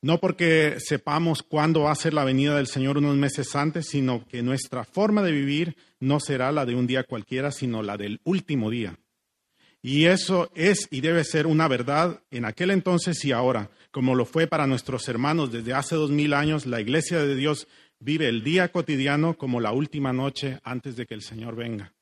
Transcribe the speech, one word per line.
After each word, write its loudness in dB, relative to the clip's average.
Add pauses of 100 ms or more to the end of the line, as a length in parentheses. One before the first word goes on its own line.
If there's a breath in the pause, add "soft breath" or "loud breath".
no 2
porque 4
sepamos 0
cuándo 2
va 4
a 2
ser -2
la 2
venida 2
del 0
Señor 0
unos 4
meses -2
antes, -2
sino -2
que -8
nuestra -4
forma 2
de 2
vivir -2 (220 soft breath)
no 2
será -2
la 0
de -2
un 0
día 0
cualquiera, -6
sino -4
la -4
del -6
último 0
día. -6 (840 soft breath)
Y 4
eso 2
es 2
y -4
debe 2
ser 0
una 4
verdad 0
en -6
aquel -2
entonces 0
y 0
ahora, 0 (220 soft breath)
como 2
lo 4
fue 0
para 0
nuestros -2
hermanos 0
desde -6
hace -2
dos 0
mil 2
años. 0
La -4
iglesia 0
de 0
Dios -2 (320 soft breath)
vive -2
el -2
día 2
cotidiano 0
como -2
la 0
última -2
noche -4
antes -10
de -8
que -12
el -14
Señor -12
venga. -8